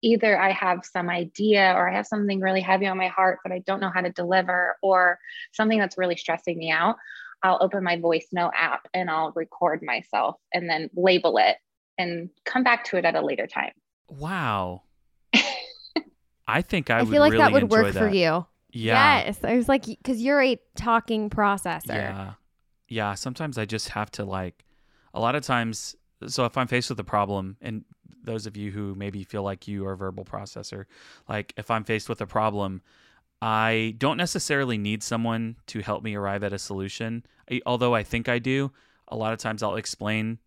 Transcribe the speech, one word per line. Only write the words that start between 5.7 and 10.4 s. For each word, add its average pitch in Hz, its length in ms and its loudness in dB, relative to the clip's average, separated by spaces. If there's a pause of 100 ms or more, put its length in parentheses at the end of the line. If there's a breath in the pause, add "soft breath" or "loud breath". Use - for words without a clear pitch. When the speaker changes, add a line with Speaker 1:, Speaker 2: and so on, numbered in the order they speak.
Speaker 1:
that's 190 200 -2
really 180 180 0
stressing 165 420 -4
me 165 120 -4
out. 170 260 2 (460 loud breath)
I'll 185 180 4
open 190 240 0
my 175 140 0
voice 165 340 0
note 175 240 0
app 139 380 0
and 180 160 -2
I'll 160 260 -2
record 160 460 -2
myself 120 540 -2 (160)